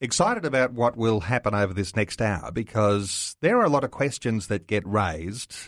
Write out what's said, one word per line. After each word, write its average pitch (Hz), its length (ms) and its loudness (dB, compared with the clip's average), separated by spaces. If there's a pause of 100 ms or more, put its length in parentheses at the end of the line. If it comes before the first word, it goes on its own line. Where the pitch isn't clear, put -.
excited 180 440 0
about 131 280 2
what 120 240 2
will 113 240 2
happen 104 340 0
over 101 180 2
this 92 220 -4
next - 260 -2
hour 104 300 -2
because 101 880 0
there 208 180 4
are 226 60 4
a 180 40 4
lot 139 160 2
of 131 80 -4
questions 117 560 -2
that 101 180 -2
get 101 180 0
raised, 98 680 -2 (140)